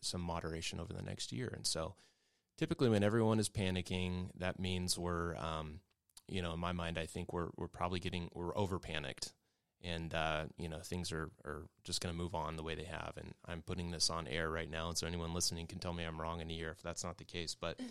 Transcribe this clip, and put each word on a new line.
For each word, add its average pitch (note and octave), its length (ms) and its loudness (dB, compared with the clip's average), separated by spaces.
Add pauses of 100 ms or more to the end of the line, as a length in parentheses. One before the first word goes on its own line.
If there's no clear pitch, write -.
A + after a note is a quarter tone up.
some F2+ 200 -2
moderation E2+ 580 -2
over E2+ 120 -4
the F#2 120 -4
next - 280 -4
year. B2 240 -2
And - 120 -6
so D#2+ 280 0 (640)
typically D#3 320 6
when G#2 140 8
everyone A2 360 8
is G2+ 80 4
panicking, F2+ 880 2
that F2+ 220 0
means F2+ 380 2
we're, E2+ 400 2
um, D#2 440 -2 (460)
you F#2 140 0
know, E2+ 120 0
in E2+ 60 -2
my F2 120 2
mind, E2+ 260 0
I D#2+ 80 0
think F2 260 -4
we're, E2+ 260 0
we're E2+ 100 -2
probably F2+ 320 0
getting, F2 340 -2
we're F2 240 -2
over F#2 220 2
panicked, D2+ 540 -6 (500)
and, E2 320 -2
uh, D#2+ 300 2 (120)
you E2+ 100 -4
know, D#2+ 120 -6
things F2 320 -2
are, D#2+ 180 -2 (160)
are D2+ 220 -6 (160)
just - 180 -2
gonna F2 140 0
move E2+ 180 -2
on D#2+ 220 -2
the D#2+ 80 -4
way D#2+ 100 -2
they D#2+ 120 -4
have. D#2+ 320 -6
And D#2+ 180 -10 (100)
I'm E2+ 160 -6
putting F2 300 -2
this - 180 2
on E2 180 0
air D#2+ 220 0
right D#2+ 200 -2
now. D#2+ 200 -2
And E2 80 -2
so - 80 0
anyone E2+ 280 0
listening E2+ 340 0
can G2 120 -8
tell F2 140 -2
me E2+ 100 -2
I'm D#2+ 160 -4
wrong E2 220 -2
in E2 80 -4
a E2 40 -2
year E2 180 -4
if D#2 100 -12
that's E2 220 -6
not F2 160 -6
the - 40 -14
case. E2 300 -4
But, - 260 -4 (120)